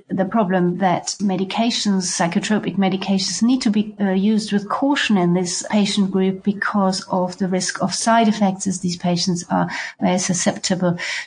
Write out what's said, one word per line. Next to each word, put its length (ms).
the 160
problem 540
that 420
medications, 880
psychotropic 720
medications, 680
need 180
to 80
be, 300
uh, 120
used 420
with 160
caution 480
in 160
this 360
patient 420
group 300
because 680
of 280
the 120
risk 340
of 100
side 360
effects, 360
as 140
these 180
patients 520
are 200
very 200
susceptible 800